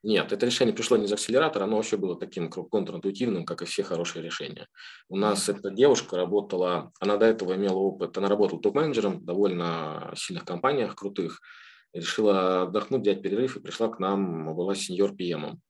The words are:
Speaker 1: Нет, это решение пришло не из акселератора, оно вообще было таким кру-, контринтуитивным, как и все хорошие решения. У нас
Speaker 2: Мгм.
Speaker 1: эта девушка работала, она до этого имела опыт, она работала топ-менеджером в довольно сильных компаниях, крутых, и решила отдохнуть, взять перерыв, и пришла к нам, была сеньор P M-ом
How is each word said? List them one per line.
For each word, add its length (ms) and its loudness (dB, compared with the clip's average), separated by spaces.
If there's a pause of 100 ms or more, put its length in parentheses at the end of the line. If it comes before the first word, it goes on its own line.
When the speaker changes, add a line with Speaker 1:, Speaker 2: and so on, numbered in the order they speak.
Speaker 1:
Нет, 280 2
это 140 0
решение 280 2
пришло 220 2
не 100 4
из 60 0
акселератора, 520 2
оно 120 0
вообще 200 0
было 220 -2
таким 320 -6
кру-, 180 -8
контринтуитивным, 760 -2
как 180 -6
и 20 -6
все 180 -4
хорошие 400 -4
решения. 460 -10 (400)
У 80 -6
нас 320 2
Speaker 2:
Мгм. 0 -
Speaker 1:
эта 220 -4
девушка 460 4
работала, 840 0
она 160 2
до 100 6
этого 300 2
имела 220 0
опыт, 380 -2
она 120 0
работала 340 2
топ-менеджером 580 0
в 40 -20
довольно 920 -2
сильных 280 -8
компаниях, 500 -2
крутых, 460 -6 (520)
и 80 -10
решила 640 2
отдохнуть, 400 -2
взять 200 2
перерыв, 340 -2
и 40 -12
пришла 280 -2
к 100 -8
нам, 580 -2
была 200 0
сеньор 400 0
P 160 -4
M-ом 380 -8